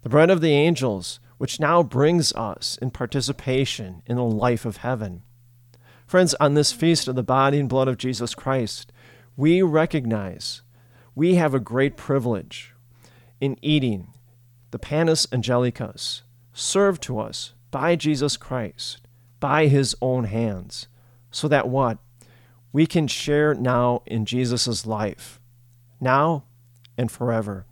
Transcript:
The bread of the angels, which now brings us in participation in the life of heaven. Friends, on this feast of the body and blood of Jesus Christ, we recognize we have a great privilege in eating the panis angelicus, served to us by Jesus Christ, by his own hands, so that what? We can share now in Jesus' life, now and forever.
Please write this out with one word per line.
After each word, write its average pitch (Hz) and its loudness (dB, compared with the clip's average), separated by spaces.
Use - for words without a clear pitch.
The 120 -8
bread 156 6
of 175 4
the 156 4
angels, 131 0
which - -6
now 160 4
brings 151 2
us - -6
in 131 -4
participation 127 -4
in 120 -4
the 123 0
life 117 0
of 110 -6
heaven. 107 -6
Friends, 185 4
on 143 4
this 147 4
feast 160 2
of 127 -4
the 127 -2
body 135 2
and 139 0
blood 131 2
of 127 -2
Jesus 120 -6
Christ, - -4
we 165 4
recognize 131 -2
we 175 2
have 156 2
a 135 2
great 131 -2
privilege 120 -4
in 139 -2
eating 127 -2
the - -10
panis 160 0
angelicus, 123 -2
served 196 0
to 120 -6
us - -10
by 151 2
Jesus 147 0
Christ, - -10
by 147 4
his 139 4
own 127 0
hands, 104 -6
so - -4
that 139 2
what? 131 -2
We 156 4
can 156 0
share 151 0
now 123 0
in 110 -4
Jesus' 120 -2
life, 107 -8
now 139 2
and 120 -2
forever. 107 -4